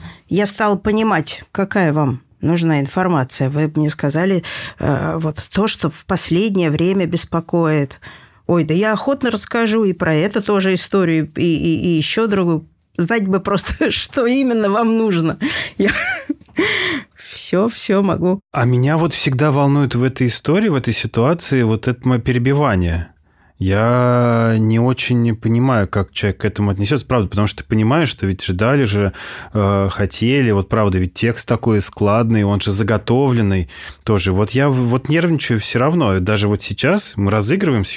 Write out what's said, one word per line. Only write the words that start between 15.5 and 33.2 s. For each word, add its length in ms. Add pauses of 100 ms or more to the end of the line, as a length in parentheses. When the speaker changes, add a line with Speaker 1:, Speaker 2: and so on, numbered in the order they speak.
Speaker 1:
Я 140 (640)
<laughs> 580
всё, 560
всё 320
могу. 380 (120)
Speaker 2:
А 140
меня 320
вот 160
всегда 380
волнует 440
в 80
этой 240
истории, 420
в 60
этой 180
ситуации 680
вот 240
это 200
моё 140
перебивание. 880 (500)
Я 1000
не 200
очень 560
понимаю, 520
как 240
человек 300
к 40
этому 240
отнесётся, 380
правда, 200
потому 200
что 160
ты 60
понимаешь, 400
что 180
ведь 160
ждали 400
же, 300 (380)
э, 380
хотели, 600
вот 180
правда, 300
ведь 160
текст 320
такой 340
складный, 600
он 180
же 100
заготовленный 960 (360)